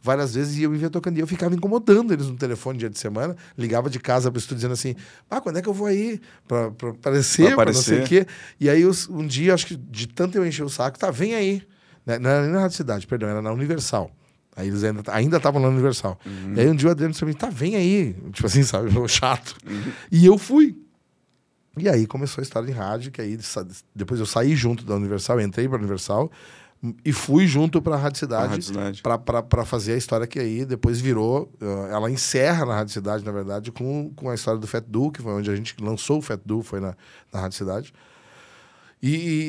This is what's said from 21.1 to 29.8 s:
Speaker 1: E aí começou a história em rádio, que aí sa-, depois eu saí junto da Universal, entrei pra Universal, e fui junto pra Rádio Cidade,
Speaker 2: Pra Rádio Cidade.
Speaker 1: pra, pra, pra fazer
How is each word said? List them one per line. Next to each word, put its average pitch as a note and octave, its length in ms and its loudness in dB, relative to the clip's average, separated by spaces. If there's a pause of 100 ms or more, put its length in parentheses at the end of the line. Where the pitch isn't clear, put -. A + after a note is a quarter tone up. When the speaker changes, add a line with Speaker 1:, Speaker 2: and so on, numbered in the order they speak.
Speaker 1:
E F3 100 0
aí A#2+ 160 4
começou C3+ 380 -6
a - 20 -6
história A#2 240 -6
em C3+ 60 -6
rádio, A#2 380 -6
que - 100 -14
aí A2 180 -8
sa-, G#2 240 -10 (300)
depois G#2 240 -6
eu A2 80 -2
saí C3 300 2
junto A#2+ 280 0
da G#2 120 -2
Universal, G2+ 440 0
entrei G#2+ 280 -2
pra C3 100 -2
Universal, G#2 520 -2 (720)
e D3+ 80 0
fui D3 340 4
junto D#3 340 2
pra D#3 160 -2
Rádio C#3 220 -2
Cidade, A#2 240 -2
Speaker 2:
Pra G#2 80 -2
Rádio G#2 140 -4
Cidade. G2+ 380 -6
Speaker 1:
pra, A#2 140 0
pra, A#2 240 -2
pra A#2+ 240 2
fazer A2+ 280 -2